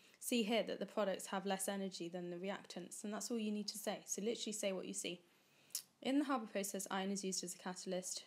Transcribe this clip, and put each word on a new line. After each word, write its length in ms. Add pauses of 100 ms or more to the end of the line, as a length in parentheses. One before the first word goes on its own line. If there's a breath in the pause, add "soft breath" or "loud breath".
(220 loud breath)
see 220
here 200
that 160
the 60
products 400
have 200
less 220
energy 400
than 220
the 80
reactants, 680
and 100
that's 160
all 80
you 140
need 160
to 100
say. 280
So 160
literally 320
say 180
what 140
you 80
see. 260 (840 loud breath)
In 160
the 60
Haber 220
process, 440
iron 200
is 120
used 220
as 100
a 20
catalyst. 680